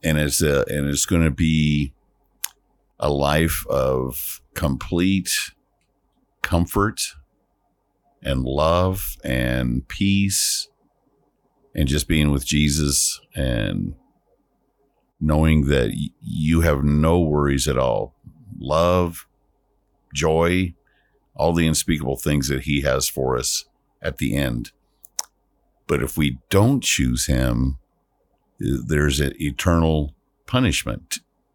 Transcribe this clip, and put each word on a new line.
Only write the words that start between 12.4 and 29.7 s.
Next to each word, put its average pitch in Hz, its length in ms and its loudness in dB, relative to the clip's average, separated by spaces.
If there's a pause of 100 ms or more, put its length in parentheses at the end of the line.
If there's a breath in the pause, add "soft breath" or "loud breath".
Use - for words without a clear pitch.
Jesus 73 760 0 (140)
and 50 600 -4 (1300)
knowing 76 460 4
that 67 240 2
y-, - 200 -6 (100)
you 80 420 0
have 73 220 2
no 78 360 4
worries 73 480 0
at 65 100 0
all. 57 360 -2 (440)
Love, 85 680 0 (880)
joy, 82 600 0 (600)
all 85 180 2
the 85 140 2
unspeakable 73 500 -2
things 73 320 -2
that 67 140 -4
he 71 200 -2
has 65 260 0
for 65 280 -2
us - 300 -6 (340)
at - 180 -8
the 60 180 -2
end. 60 360 -4 (1120)
But 71 160 0
if - 140 -4
we 71 220 0 (120)
don't 110 320 4
choose - 440 0
him, 64 520 0 (800)
there's 67 640 0
an 69 200 0
eternal 78 720 0 (320)